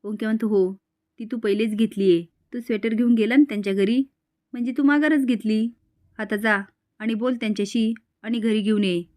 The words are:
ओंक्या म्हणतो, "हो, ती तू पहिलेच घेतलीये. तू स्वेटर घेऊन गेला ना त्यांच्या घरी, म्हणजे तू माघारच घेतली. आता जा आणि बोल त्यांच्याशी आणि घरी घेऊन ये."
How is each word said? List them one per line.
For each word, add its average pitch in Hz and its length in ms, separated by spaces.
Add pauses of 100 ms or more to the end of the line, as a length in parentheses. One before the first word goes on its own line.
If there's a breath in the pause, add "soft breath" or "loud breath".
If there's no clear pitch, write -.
ओंक्या 214 260
म्हणतो, 220 200
"हो, 190 260 (440)
ती 226 60
तू 233 140
पहिलेच 214 360
घेतलीये. 196 500 (280)
तू 247 80
स्वेटर 226 340
घेऊन 240 200
गेला 226 220
ना 294 120
त्यांच्या 208 240
घरी, 202 300 (500)
म्हणजे 240 260
तू 294 40
माघारच 294 420
घेतली. 220 440 (500)
आता 214 180
जा 208 260 (360)
आणि 226 160
बोल 247 200
त्यांच्याशी 220 600 (280)
आणि 233 160
घरी 220 220
घेऊन 208 240
ये." 175 180 (140)